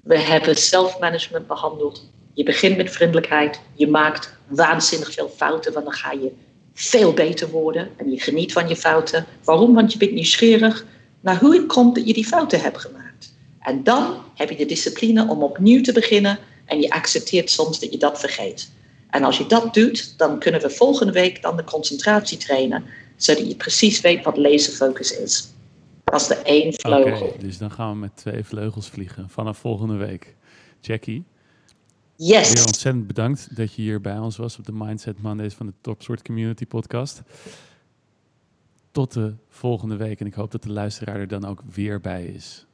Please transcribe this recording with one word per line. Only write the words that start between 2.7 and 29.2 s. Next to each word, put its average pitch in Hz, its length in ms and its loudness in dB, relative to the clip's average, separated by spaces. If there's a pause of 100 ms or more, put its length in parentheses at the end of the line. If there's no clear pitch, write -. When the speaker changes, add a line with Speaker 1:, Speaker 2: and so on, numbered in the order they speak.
Speaker 1:
met 185 140 -2
vriendelijkheid. 160 680 2 (120)
Je 147 140 2
maakt 151 500 0 (100)
waanzinnig 156 680 0
veel 151 220 -6
fouten, 156 380 -2
want 147 120 -6
dan 143 80 -8
ga 143 180 -8
je 135 200 -6 (420)
veel 190 400 4
beter 160 360 0
worden. 160 480 -2
En 139 140 -4
je 131 80 -4
geniet 156 340 -4
van 170 140 0
je 165 80 -2
fouten. 160 500 0 (180)
Waarom? 196 300 6
Want 220 180 6
je - 60 -6
bent 202 140 2
nieuwsgierig 220 760 4 (340)
naar 185 200 0
hoe 294 140 8
het 359 120 4
komt 240 300 6
dat 240 120 0
je 220 60 2
die 220 120 0
fouten 190 360 0
hebt 135 160 -4
gemaakt. - 560 -18 (260)
En 131 240 -4
dan 277 340 2 (180)
heb - 140 -4
je - 60 -8
de 147 100 -2
discipline 220 600 0
om 151 160 -2
opnieuw 214 380 6
te 254 100 2
beginnen 208 480 2 (260)
en 151 160 -2
je 147 80 0
accepteert 160 600 -2
soms 160 300 0
dat - 120 -8
je 147 60 -8
dat 143 220 0
vergeet. - 520 -8 (380)
En 139 140 0
als 131 140 2
je - 80 -4
dat 226 280 2
doet, - 440 2
dan 147 220 2
kunnen 165 220 0
we - 80 -2
volgende 254 420 2
week 180 300 0
dan 170 160 -4
de 160 60 -6
concentratie 160 760 -2
trainen, 135 480 -2 (300)
zodat - 320 0
je - 80 -6
precies - 460 0
weet 175 220 2
wat 147 140 0
laserfocus 143 720 2
is, - 380 -6 (640)
als 147 160 0
de - 80 2
één 151 380 2
Speaker 2:
Oké, - 140 -10
Speaker 1:
vleugel. 117 520 2
Speaker 2:
dus 95 180 -12
dan 107 140 -10
gaan 110 200 -8
we 104 60 -8
met 101 180 -12
twee 110 280 -10
vleugels 104 460 -10
vliegen 95 400 -14